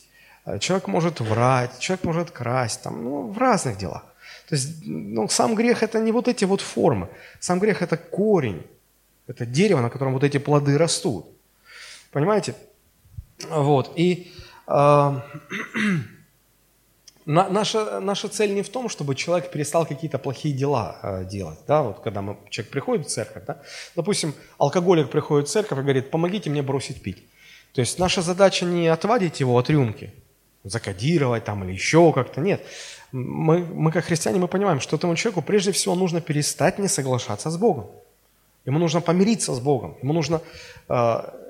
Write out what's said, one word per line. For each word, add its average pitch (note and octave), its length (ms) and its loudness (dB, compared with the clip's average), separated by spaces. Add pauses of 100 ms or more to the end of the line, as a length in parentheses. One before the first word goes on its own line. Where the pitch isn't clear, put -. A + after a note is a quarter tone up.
(460)
э, G2+ 140 -6
человек F#3 280 -2
может F3 320 0
врать, A#2+ 600 2
человек - 260 -4
может D#3+ 260 -2
красть, A#2+ 520 -4
там, - 200 -8
ну, C4+ 240 -6
в G3+ 100 -8
разных F#3+ 400 2
делах. - 280 -8 (420)
То D#3 80 -4
есть, D3+ 300 -6
ну, G3+ 420 -4
сам - 280 2
грех — A#3 280 2
это A3 160 0
не A3 120 2
вот A#3+ 160 2
эти A3+ 180 0
вот G3 160 0
формы. - 480 2 (300)
Сам F3+ 200 0
грех — F#3 240 0
это E3 140 -2
корень. D#3+ 680 0 (640)
Это B2 180 -8
дерево, D3 360 2
на A#2 80 2
котором C3+ 240 -2
вот C3 100 0
эти C#3+ 140 2
плоды C#3+ 400 4
растут. D#3+ 480 0 (880)
Понимаете? E3+ 440 0 (960)
Вот. C#3+ 480 2
И, F3 340 0 (340)
а, C#3+ 600 4 (1040)
<clears throat> - 960 -20
на-, E3+ 240 4
наша, G#3 500 0
наша G3 300 -2
цель G3+ 240 0
не G3+ 80 -2
в G3 80 -6
том, B3 180 -6
чтобы C#3+ 280 -4
человек F3 360 -2
перестал D#3 340 0
какие-то D3 320 -6
плохие C#3 380 -4
дела, C3 460 0
а, F#2+ 240 -4
делать. F#2 420 -8
Да? D3 160 4
Вот G#2+ 160 -6
когда G#2 220 -6
мы, G2+ 160 -8 (120)
человек - 220 -10
приходит D#3+ 360 -2
в - 20 -12
церковь, - 360 -8
да? - 160 -12 (360)
Допустим, E3+ 360 -2 (240)
алкоголик E3 540 4
приходит C#3+ 380 0
в - 20 -4
церковь G#3 280 -2
и - 20 -2
говорит: C3+ 280 2
«Помогите F3 400 -2
мне D3 120 0
бросить C3 400 -4
пить». - 200 -8 (520)
То C3 80 0
есть - 180 -2
наша F3+ 220 2
задача F3+ 440 4
не F3 220 2
отвадить F3+ 540 2
его B2 160 4
от B2 120 2
рюмки, A#2 440 0 (500)
закодировать A#2 800 -2
там G2+ 220 -6
или F#2 80 -6
ещё D#3+ 400 6
как-то. - 260 -2
Нет. E3 260 -2 (460)
Мы, D3+ 480 0
мы, D#3+ 320 0
как E3+ 140 0
христиане, F#3+ 340 0
мы F3+ 80 0
понимаем, F#3 320 0
что - 180 -4
этому E3+ 180 0
человеку F#3 260 -2
прежде G3 300 2
всего F#3 240 0
нужно F3 240 0
перестать D3 600 0
не G3 80 0
соглашаться B2+ 600 -2
с E3 80 -4
Богом. D#3+ 320 0 (760)
Ему C#3 140 0
нужно E3+ 200 2
помириться F#3 540 2
с B2+ 60 -4
Богом. A#2+ 420 -2
Ему C3 100 -2
нужно, D#3+ 300 0 (480)
а, A#2 440 0 (160)